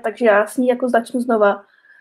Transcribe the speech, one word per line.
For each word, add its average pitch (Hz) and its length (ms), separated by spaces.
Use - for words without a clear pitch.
takže 226 220
já 208 200
s - 100
ní 247 120
jako 247 200
začnu 240 320
znova. 214 440